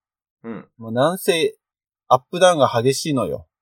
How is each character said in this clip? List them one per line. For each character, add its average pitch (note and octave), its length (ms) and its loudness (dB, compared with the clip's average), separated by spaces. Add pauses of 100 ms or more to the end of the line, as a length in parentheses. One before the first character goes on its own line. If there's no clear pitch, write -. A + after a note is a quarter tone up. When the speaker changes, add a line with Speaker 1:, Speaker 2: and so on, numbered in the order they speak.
(440)
Speaker 1:
う A2+ 60 -14
ん。 G2+ 180 -16 (100)
Speaker 2:
も A2+ 120 -14
う - 20 -10
な C3+ 200 0
ん F#3+ 60 -10
せ、 E3 400 -2 (480)
ア B2 100 0
ッ C3 40 0 (100)
プ F3+ 80 -6
ダ F3+ 140 6
ウ E3 40 -2
ン - 20 0
が B2 140 2
激 B2 220 2
し D#3+ 160 -6
い C#3+ 40 -2
の A2+ 120 0
よ。 C2+ 220 -8 (140)